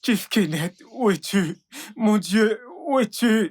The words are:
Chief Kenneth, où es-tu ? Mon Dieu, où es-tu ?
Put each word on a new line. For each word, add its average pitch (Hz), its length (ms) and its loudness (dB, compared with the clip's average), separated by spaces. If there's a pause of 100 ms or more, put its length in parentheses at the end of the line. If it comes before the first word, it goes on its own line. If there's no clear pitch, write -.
Chief 220 260 -2
Kenneth, 165 520 -2 (120)
où 226 180 0
es-tu ? 175 480 -2 (360)
Mon 214 220 2
Dieu, 214 420 0 (280)
où 269 120 2
es-tu ? 220 500 0